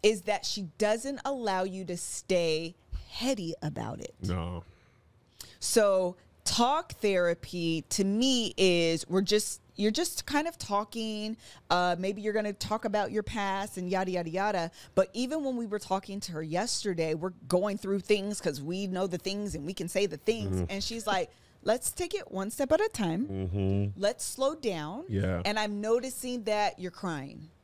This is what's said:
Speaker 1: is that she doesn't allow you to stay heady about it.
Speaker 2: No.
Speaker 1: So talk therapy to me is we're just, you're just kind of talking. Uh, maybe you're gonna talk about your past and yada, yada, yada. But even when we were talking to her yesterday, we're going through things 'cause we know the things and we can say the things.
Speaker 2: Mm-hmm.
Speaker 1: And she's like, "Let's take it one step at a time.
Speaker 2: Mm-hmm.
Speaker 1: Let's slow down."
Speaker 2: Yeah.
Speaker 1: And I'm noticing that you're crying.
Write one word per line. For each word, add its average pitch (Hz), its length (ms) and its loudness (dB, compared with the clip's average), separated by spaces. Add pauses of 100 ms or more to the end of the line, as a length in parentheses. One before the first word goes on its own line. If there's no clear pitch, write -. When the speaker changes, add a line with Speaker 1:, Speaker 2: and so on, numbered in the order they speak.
Speaker 1:
is 208 200 4
that 202 220 -2
she - 180 -4 (160)
doesn't 226 460 0
allow 226 380 0
you 190 220 -4
to 175 120 -6
stay 165 760 0 (360)
heady 208 520 -2
about 110 380 -6
it. - 220 -12
Speaker 2:
No. 87 420 -4 (960)
Speaker 1:
So 190 560 4 (280)
talk 277 500 2
therapy 175 960 0
to 202 140 2
me 226 520 2
is 170 520 4
we're 185 140 4
just, 208 380 0 (160)
you're 208 140 2
just 311 360 -2
kind 294 220 0
of 330 100 -8
talking. 214 760 -4 (340)
Uh, 180 280 4
maybe 196 240 -2
you're 214 100 0
gonna 208 200 0
talk 214 320 -4
about 208 280 0
your 208 100 0
past 196 540 -2
and 180 120 -4
yada, 185 220 0
yada, 175 200 -2
yada. 185 400 0 (240)
But 190 180 4
even 262 320 -2
when 262 120 0
we 233 100 -4
were 208 120 -4
talking 196 420 -4
to 180 120 -10
her 160 100 -4
yesterday, 165 720 0
we're 175 200 -4 (140)
going 196 300 2
through 196 220 0
things 202 400 2
'cause 147 200 0
we 180 260 -2
know 185 200 0
the 175 120 -2
things 196 360 -4
and 147 120 -6
we 190 80 -4
can 175 140 -4
say 202 180 2
the 160 100 -4
things. 202 400 0
Speaker 2:
Mm-hmm. 175 140 0
Speaker 1:
And 196 120 -2
she's 226 240 -6
like, 190 240 2 (320)
"Let's 233 300 2
take 349 220 -2
it - 160 -4
one 190 200 -2
step 277 220 2
at 320 80 6
a 440 80 2
time. 202 380 0
Speaker 2:
Mm-hmm. 98 720 0
Speaker 1:
Let's - 240 0
slow 269 300 0
down." 202 540 -4
Speaker 2:
Yeah. 92 360 0
Speaker 1:
And 214 140 0
I'm 208 240 -2
noticing 240 640 0
that 208 340 0
you're 180 120 -6
crying. 156 600 -6 (140)